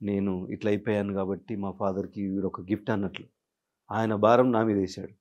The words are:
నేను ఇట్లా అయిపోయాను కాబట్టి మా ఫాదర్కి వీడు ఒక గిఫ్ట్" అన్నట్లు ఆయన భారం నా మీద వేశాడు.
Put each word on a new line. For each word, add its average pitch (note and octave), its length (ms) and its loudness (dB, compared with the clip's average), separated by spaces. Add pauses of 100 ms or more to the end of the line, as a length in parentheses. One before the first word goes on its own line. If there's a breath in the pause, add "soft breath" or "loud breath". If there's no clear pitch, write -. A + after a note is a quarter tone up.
నేను G2 460 -2
ఇట్లా G#2 240 -2
అయిపోయాను G2+ 420 0
కాబట్టి G2 420 -4
మా F#2+ 160 -6
ఫాదర్కి G2 580 -4
వీడు F#2+ 180 -2
ఒక F#2 140 -6
గిఫ్ట్" G#2 280 -4
అన్నట్లు G2+ 360 -4 (680)
ఆయన A2 240 0
భారం A#2+ 360 6
నా A2 120 4
మీద G#2+ 140 2
వేశాడు. F#2+ 440 -4